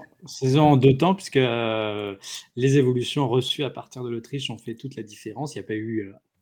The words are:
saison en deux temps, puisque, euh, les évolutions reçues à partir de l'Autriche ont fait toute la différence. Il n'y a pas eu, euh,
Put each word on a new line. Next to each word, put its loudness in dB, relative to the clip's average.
saison 2
en 8
deux 8
temps, 2
puisque, -4
euh, 0
les 2
évolutions 2
reçues -2
à -6
partir -14
de -8
l'Autriche -8
ont -12
fait -10
toute -14
la -12
différence. -12
Il -12
n'y -10
a -20
pas -6
eu, -6
euh, -10